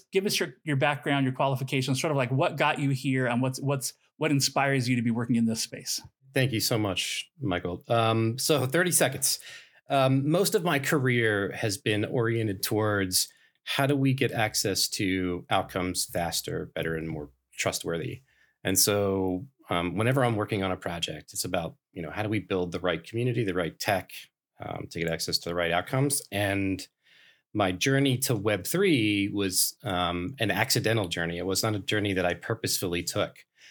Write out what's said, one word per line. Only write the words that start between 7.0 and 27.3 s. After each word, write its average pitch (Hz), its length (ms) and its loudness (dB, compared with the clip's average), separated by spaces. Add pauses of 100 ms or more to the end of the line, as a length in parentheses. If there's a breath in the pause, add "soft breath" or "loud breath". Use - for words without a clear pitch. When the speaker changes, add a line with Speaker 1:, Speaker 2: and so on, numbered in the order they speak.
Speaker 2:
Michael. 90 460 -2
Um, 113 500 2
so 139 280 2
thirty 165 260 2
seconds. - 480 2 (500 loud breath)
Um, 135 400 4
most 185 260 4
of 180 100 0
my 156 120 2
career 120 800 2
has 107 220 -2
been 104 260 0
oriented 113 580 0
towards 104 680 0 (340 soft breath)
how - 240 0
do 143 80 2
we 135 180 2
get - 200 0
access 107 560 0
to 92 600 -2
outcomes 92 540 -2
faster, 85 720 -4
better, 80 220 -4
and 80 100 -6
more 76 220 -8 (280)
trustworthy. - 640 -4 (380 soft breath)
And 95 160 0
so, 98 680 2 (240)
um, 87 260 0
whenever 123 300 2
I'm 117 100 2
working 104 280 -2
on 92 100 0
a - 20 -2
project, 85 560 -8
it's - 140 -6
about, 87 300 -2 (180)
you 92 80 -10
know, 76 100 -8
how 104 120 -4
do 107 40 -2
we 107 120 0
build 90 340 -2
the 85 80 -6
right 85 200 0
community, 120 440 -2
the 92 80 -2
right 85 260 -2
tech, 98 320 -2 (480)
um, - 300 -8
to 85 100 -8
get 82 100 -2
access - 280 -2
to - 120 -14
the 85 60 -4
right 85 160 0
outcomes. 131 580 0
And 98 560 0 (680 soft breath)